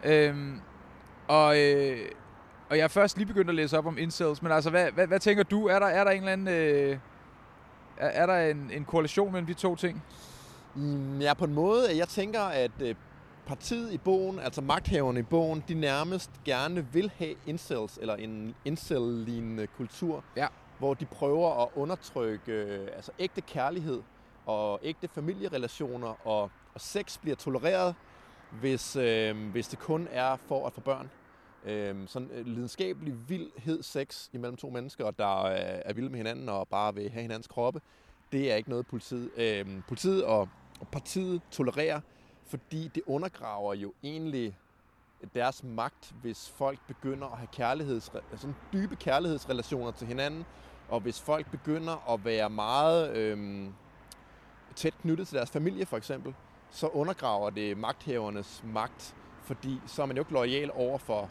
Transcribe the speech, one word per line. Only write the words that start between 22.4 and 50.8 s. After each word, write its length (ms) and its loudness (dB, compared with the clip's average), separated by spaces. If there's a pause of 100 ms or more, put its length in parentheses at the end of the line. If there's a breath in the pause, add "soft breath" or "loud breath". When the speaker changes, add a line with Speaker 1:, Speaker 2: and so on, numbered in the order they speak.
Speaker 2:
øh, 440 -4
altså 220 -16
ægte 220 -4
kærlighed 600 -2 (460 soft breath)
og 360 0
ægte 260 -6
familierelationer, 1160 -4
og, 160 4 (320)
og 60 -14
sex 380 -6
bliver 180 -2
tolereret, 580 0 (680 loud breath)
hvis, 360 -2
øh, 400 2 (140)
hvis 180 -2
det 100 -10
kun 320 -2
er 260 2
for 300 -4
at 60 -4
få 80 -14
børn. 300 -2 (540 soft breath)
Øhm, 420 -4
sådan, 260 -10
øh, 140 -10
lidenskabelig 680 -4 (140)
vildhed 540 -4
sex 500 -6
imellem 240 -8
to 140 -12
mennesker, 400 -4
der, 340 2
øh, 140 2
er 340 -4
vilde 180 -4
med 80 -8
hinanden 300 -6
og 200 -2
bare 260 0
vil 160 -6
have 120 -8
hinandens 260 -8
kroppe, 320 -2 (520 soft breath)
det 200 2
er 40 4
ikke 140 -4
noget, 160 -2
politiet, 500 -8
øhm, 520 -2
politiet 360 2
og, 240 4 (320)
og 80 -14
partiet 520 -4 (100)
tolererer, 500 0 (460 soft breath)
fordi 480 -8
det 120 -4
undergraver 680 -4
jo 180 -8 (100)
egentlig 560 -6 (760)
deres 300 -2
magt, 480 -8 (100)
hvis 340 -10
folk 220 -2 (100)
begynder 380 -6
at 120 -12
have 140 -12
kærligheds-, 580 -2 (260)
sådan 200 -10 (160)
dybe 240 -2
kærlighedsrelationer 920 -2
til 160 -12
hinanden, 380 -6 (440 loud breath)